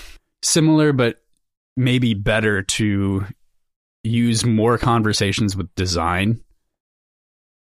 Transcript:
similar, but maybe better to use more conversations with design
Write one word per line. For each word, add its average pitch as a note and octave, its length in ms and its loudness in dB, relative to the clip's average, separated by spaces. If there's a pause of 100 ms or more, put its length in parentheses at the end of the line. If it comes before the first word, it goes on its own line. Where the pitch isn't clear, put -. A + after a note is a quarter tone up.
(440)
similar, D#3 500 2
but B2 300 0 (540)
maybe B2 360 2
better G#2+ 500 0
to G2 600 -2 (800)
use A#2 420 0
more A2+ 320 2
conversations G#2+ 800 0
with F#2 200 -8
design F2+ 680 -2 (1300)